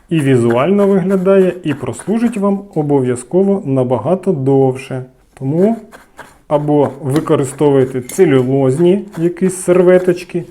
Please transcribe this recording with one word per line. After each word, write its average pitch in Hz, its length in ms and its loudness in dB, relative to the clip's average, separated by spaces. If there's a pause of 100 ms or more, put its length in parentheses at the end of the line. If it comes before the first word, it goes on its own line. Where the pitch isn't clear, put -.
і 165 120 0
візуально 135 640 2
виглядає, 190 680 2 (120)
і 147 100 -2
прослужить 226 600 -4
вам 196 260 -2 (120)
обов'язково 147 880 0
набагато 135 680 -2
довше. 131 720 -2 (340)
Тому 170 380 0 (720)
або 147 420 0 (120)
використовуйте 139 960 0
целюлозні 135 1040 2 (140)
якісь 175 360 -2
серветочки, 180 960 0